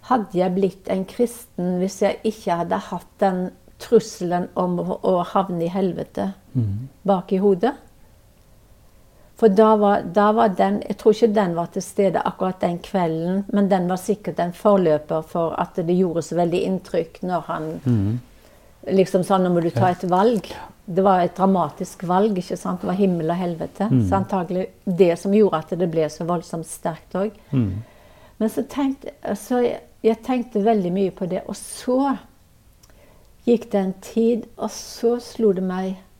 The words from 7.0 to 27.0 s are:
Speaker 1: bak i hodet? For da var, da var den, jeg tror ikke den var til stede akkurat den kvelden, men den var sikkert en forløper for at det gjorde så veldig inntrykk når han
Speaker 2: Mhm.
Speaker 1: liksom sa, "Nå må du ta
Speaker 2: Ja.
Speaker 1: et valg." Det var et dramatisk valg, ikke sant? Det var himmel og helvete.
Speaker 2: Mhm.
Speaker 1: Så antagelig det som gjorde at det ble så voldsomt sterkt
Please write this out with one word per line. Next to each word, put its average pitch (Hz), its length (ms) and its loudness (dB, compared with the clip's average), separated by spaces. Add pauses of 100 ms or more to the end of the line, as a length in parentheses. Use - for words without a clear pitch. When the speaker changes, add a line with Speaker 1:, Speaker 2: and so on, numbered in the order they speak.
Speaker 1:
bak 190 280 0
i 190 40 2
hodet? 202 340 2 (1700)
For 226 100 6
da 220 260 6
var, 208 280 2 (100)
da 208 180 4
var 220 220 4
den, 196 340 0
jeg 208 100 -6
tror 220 180 4
ikke 214 180 2
den 190 220 2
var 170 180 -4
til 190 80 -4
stede 190 400 0
akkurat 185 400 -4
den 175 180 0
kvelden, 175 600 -2 (140)
men 202 160 2
den 180 200 2
var 185 80 0
sikkert 185 420 -4
en 175 140 -2
forløper 160 720 2
for 165 340 -2
at 175 160 -4
det 175 220 0
gjorde 170 260 0
så 165 140 -8
veldig 175 260 0
inntrykk 180 600 -6
når 180 240 -4
han 160 240 -8 (120)
Speaker 2:
Mhm. 117 360 0 (680)
Speaker 1:
liksom 185 360 2
sa, 190 140 2
"Nå 185 120 2
må 175 120 2
du 165 80 0
ta 185 180 2
Speaker 2:
Ja. 180 40 2
Speaker 1:
et 175 180 -6
valg." 196 440 2 (320)
Det 180 180 0
var 190 180 4
et 175 140 -2
dramatisk 185 680 -2
valg, 185 340 2
ikke 175 200 -6
sant? 180 240 -6
Det 202 60 -6
var 180 80 -2
himmel 175 360 2
og 175 60 -2
helvete. 175 520 -4
Speaker 2:
Mhm. 110 200 4
Speaker 1:
Så 190 60 2
antagelig 190 520 -2 (180)
det 175 340 4
som 196 120 -2
gjorde 202 260 4
at 160 120 -6
det 175 220 -2
ble 160 180 0
så 165 160 -8
voldsomt 165 400 -4
sterkt - 500 -10